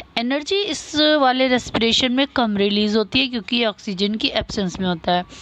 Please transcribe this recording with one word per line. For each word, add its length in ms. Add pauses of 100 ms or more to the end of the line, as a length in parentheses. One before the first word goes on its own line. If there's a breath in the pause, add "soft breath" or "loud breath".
(180 loud breath)
एनर्जी 380
इस 440
वाले 480
respiration 640
में 140
कम 300
release 400
होती 240
है 80
क्योंकि 280
ये 100
oxygen 480
की 140
absence 520
में 80
होता 240
है। 120 (180 loud breath)